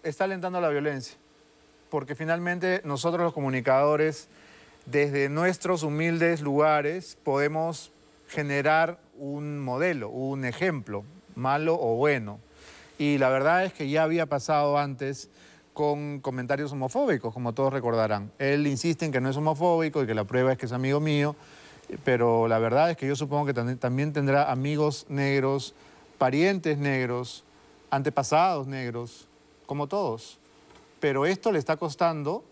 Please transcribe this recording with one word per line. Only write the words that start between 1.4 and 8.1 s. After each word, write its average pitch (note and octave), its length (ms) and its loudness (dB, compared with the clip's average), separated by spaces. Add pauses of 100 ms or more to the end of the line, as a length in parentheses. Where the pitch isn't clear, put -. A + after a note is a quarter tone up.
porque C#3 240 -4
finalmente F3 720 -2
nosotros E3 400 0
los E3 100 0
comunicadores, C#3+ 920 2 (580)
desde C#3+ 440 0
nuestros E3+ 520 0
humildes D#3+ 600 0
lugares, D3+ 800 0
podemos D3+ 680 -2 (420)